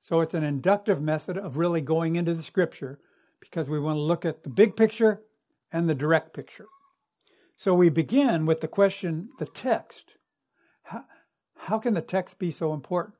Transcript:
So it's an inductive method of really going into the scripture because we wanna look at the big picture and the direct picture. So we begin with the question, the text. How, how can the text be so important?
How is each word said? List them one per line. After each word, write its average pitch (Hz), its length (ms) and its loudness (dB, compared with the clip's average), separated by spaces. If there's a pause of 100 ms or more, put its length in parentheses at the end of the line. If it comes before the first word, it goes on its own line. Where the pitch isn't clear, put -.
So 165 200 0
it's 165 140 -2
an 160 80 0
inductive 160 580 0
method 156 380 -4
of 165 180 -8
really 170 240 0
going 160 360 0
into 170 180 -2
the 165 80 -8
scripture 147 560 -4 (400)
because 151 300 -8
we 151 100 -2
wanna 151 220 -2
look 165 240 -2
at 160 180 -6
the 135 80 -10
big 190 240 4
picture 220 480 2 (500)
and 165 160 0
the 156 60 2
direct 151 400 0
picture. - 320 -16 (920)
So 190 140 2
we 180 160 8
begin 170 560 2
with 160 160 2
the 165 80 -6
question, 190 720 0
the 160 80 -4
text. - 680 -6 (680)
How, - 240 -16 (500)
how 208 220 -4
can 226 160 -2
the 165 80 -2
text - 360 -6
be 175 120 -2
so 156 240 -4
important? 170 460 -6